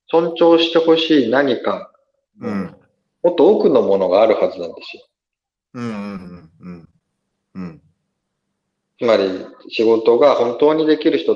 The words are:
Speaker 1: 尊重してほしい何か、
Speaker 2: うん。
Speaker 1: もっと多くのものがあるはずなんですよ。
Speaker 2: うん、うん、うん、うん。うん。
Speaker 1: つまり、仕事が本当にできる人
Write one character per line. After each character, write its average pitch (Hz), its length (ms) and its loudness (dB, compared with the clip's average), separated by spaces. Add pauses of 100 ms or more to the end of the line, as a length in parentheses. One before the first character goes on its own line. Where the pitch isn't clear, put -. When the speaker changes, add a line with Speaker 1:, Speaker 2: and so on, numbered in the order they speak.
(100)
Speaker 1:
尊 165 300 0
重 170 180 6
し 165 140 -2
て 170 60 2
ほ 165 180 4
し 156 300 2
い 110 40 -4
何 131 320 0
か、 - 280 -8 (500)
Speaker 2:
う 110 100 -10
ん。 92 260 -8 (460)
Speaker 1:
も 175 100 0
っ - 20 -10
と 151 140 4
多 208 140 2
く 190 80 2
の 123 120 2
も 98 160 0
の 92 100 -2
が 95 140 2
あ 113 40 4
る 104 80 2
は 92 160 -2
ず - 80 -14
な 85 100 -10
ん - 60 -16
で - 80 -20
す - 140 -18
よ。 - 60 -20 (720)
Speaker 2:
う 127 60 -14
ん、 120 40 -8
う 117 40 -8
ん、 110 40 -8
う - 20 -12
ん、 92 560 -14 (100)
う 90 100 -18
ん。 85 180 -20 (680)
う 95 60 -12
ん。 80 220 -14 (1160)
Speaker 1:
つ 127 60 -6
ま 113 120 2
り、 95 300 -4 (220)
仕 - 160 -2
事 113 340 2
が 135 160 4
本 120 240 -2
当 151 160 2
に 156 120 -2
で 151 120 2
き 160 120 0
る 143 80 0
人 107 180 -2